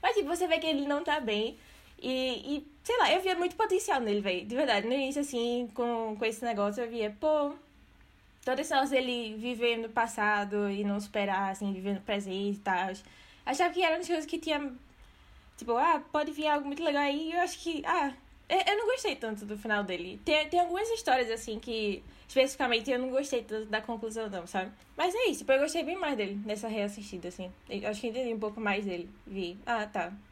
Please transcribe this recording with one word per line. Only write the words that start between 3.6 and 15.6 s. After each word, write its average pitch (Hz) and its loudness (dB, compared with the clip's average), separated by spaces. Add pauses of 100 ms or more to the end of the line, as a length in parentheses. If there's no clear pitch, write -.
nele, 208 0
véi. 190 -2
De 214 -6
verdade, 233 2
no 240 0
início, 277 0
assim, 240 -2
com, 233 -2
com 226 -2
esse 220 -2
negócio, 208 0
eu 226 -6
via, 214 -4
pô, 302 2 (920)
todo 254 0
esse - -4
negócio 269 4
dele 240 0
viver 233 0
no 226 -4
passado 208 2
e 202 -2
não 202 0
superar, 196 0
assim, 196 -4
viver 190 -2
no 190 -4
presente 202 -2
e 202 -14
tal. 185 0 (540)
Achava 349 2
que 359 0
eram 330 4
as 349 -6
coisas 320 -2
que 330 -4
tinha, 294 -2 (840)
tipo, 233 -4